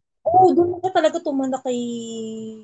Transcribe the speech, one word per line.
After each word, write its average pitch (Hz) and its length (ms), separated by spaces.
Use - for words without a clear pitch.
Oo, 698 240
doon 349 240
siya 381 160
talaga 320 260
tumalak 269 460
kay, 247 160